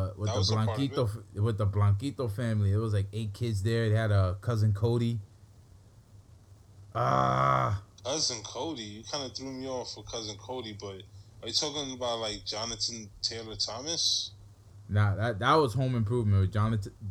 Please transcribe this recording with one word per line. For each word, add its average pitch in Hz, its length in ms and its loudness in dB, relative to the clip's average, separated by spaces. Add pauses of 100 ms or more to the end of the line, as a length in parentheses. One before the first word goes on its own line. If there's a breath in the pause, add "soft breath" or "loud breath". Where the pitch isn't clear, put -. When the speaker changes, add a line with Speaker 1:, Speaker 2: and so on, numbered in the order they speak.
Speaker 1:
That, - 80 -14
Speaker 2:
with 104 100 -4
Speaker 1:
that 107 60 -2
Speaker 2:
the - 40 2
Speaker 1:
was 98 120 2
a 110 40 2
part 110 140 2
of 110 80 0
Speaker 2:
Blanquito 135 300 0
Speaker 1:
it. 101 40 0 (280)
Speaker 2:
f-, 101 40 2
with 101 140 2
the 104 100 2
Blanquito 104 640 2
family. 104 420 2
It 101 40 4
was, 110 160 0
like, 98 220 2
eight 107 180 -2
kids 107 300 -2
there. 113 260 2
They 107 80 6
had 110 160 4
a 95 300 4
cousin 107 320 4
Cody. 117 440 2 (1800)
Ah. 65 840 2 (240)
Speaker 1:
Cousin 123 400 -2
Cody? 127 380 -8
You 104 280 -12
kinda 139 200 -6
threw 135 200 -10
me 131 160 -10
off 127 300 -8
with 107 160 -16
Cousin 107 240 -8
Cody, 113 420 -10
but 98 180 -10 (460 loud breath)
are 110 60 -10
you 113 60 -8
talking 143 400 -2
about, 120 260 -4
like, 104 240 -6
Jonathan 110 640 -8 (140)
Taylor 110 340 -8
Thomas? 131 720 -4 (580)
Speaker 2:
Nah, 101 280 2
that, 110 240 -2
that 131 140 4
was 139 200 4
Home 127 220 0
Improvement 107 460 4
with 90 100 2
Jonathan, 107 400 0 (180)